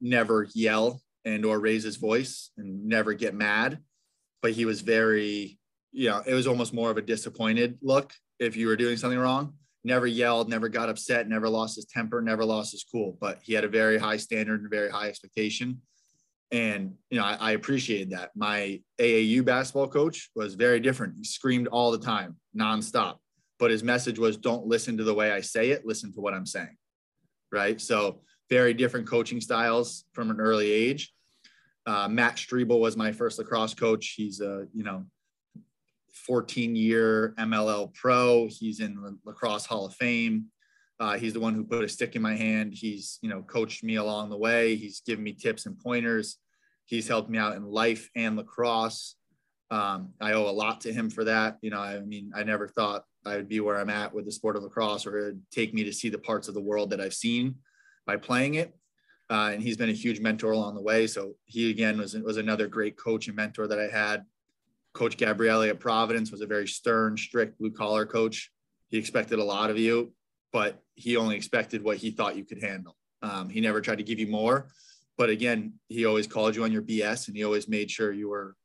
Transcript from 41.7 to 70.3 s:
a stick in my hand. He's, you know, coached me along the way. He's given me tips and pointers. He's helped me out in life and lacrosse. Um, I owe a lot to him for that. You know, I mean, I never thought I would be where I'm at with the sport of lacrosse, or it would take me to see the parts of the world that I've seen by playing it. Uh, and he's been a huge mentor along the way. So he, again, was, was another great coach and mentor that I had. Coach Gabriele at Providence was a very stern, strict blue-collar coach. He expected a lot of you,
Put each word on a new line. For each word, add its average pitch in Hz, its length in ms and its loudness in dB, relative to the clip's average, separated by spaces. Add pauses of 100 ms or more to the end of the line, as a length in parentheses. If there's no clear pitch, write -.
a 104 60 -2
stick - 260 -4
in 117 60 -2
my 110 160 0
hand. 107 380 0
He's, 101 480 -8
you 110 80 -4
know, 95 100 -6
coached 110 420 -4
me 113 140 -2
along 107 320 -2
the 104 80 -8
way. 113 400 4
He's 104 240 -10
given 107 240 -6
me 104 80 -6
tips 110 320 -4
and 98 140 -12
pointers. 117 580 -2 (480)
He's 113 240 -4
helped 110 220 0
me 113 80 -2
out 107 180 0
in 101 80 -10
life 110 500 0
and 113 220 0
lacrosse. 113 800 -2 (540)
Um, 98 400 -2 (100)
I 107 120 0
owe 107 180 2
a - 20 -2
lot 107 300 -2
to 113 100 -6
him 113 160 -2
for 110 160 -4
that. 110 380 2
You 110 80 -8
know, 104 100 -4
I 101 200 -6
mean, 101 340 -12
I 104 80 -4
never 104 260 -2
thought 104 360 -2 (200)
I 101 120 -4
would 101 120 -6
be 107 120 -2
where 104 200 0
I'm 101 80 -2
at 104 240 -4
with 104 140 -6
the 107 60 -10
sport 107 240 -2
of 101 60 -6
lacrosse, 104 440 -2
or 101 120 -4
it 104 60 -2
would 98 260 -8
take 110 220 -2
me 110 120 0
to 101 80 -6
see 117 180 -6
the 104 80 -4
parts 107 300 -4
of 98 60 -8
the 104 60 -6
world 104 300 -2
that 98 100 -4
I've 98 140 -6
seen 120 400 0 (520)
by 101 120 0
playing 131 380 0
it. 170 180 -2 (560)
Uh, 107 240 2
and 104 80 -4
he's 110 160 -2
been 113 100 0
a 107 40 2
huge 107 280 -2
mentor 110 300 0
along 107 240 0
the 101 80 -8
way. 110 240 4
So 101 280 -6 (100)
he, 117 260 0
again, 107 260 2
was, 101 180 -4
was 110 220 -4
another 107 300 0
great 104 320 -4
coach 110 300 -2
and 104 80 -10
mentor 107 320 -4
that 107 100 -2
I 107 80 0
had. 104 380 -2 (680)
Coach 117 240 -2
Gabriele 110 460 4
at 104 160 2
Providence 113 540 0
was 98 80 -12
a 107 60 -8
very 104 200 -2
stern, 110 500 2
strict 113 420 -2
blue-collar 107 480 0
coach. 113 440 -2 (380)
He 113 100 -2
expected 110 400 -2
a 107 60 2
lot 101 260 0
of 107 80 -2
you, 117 340 2 (400)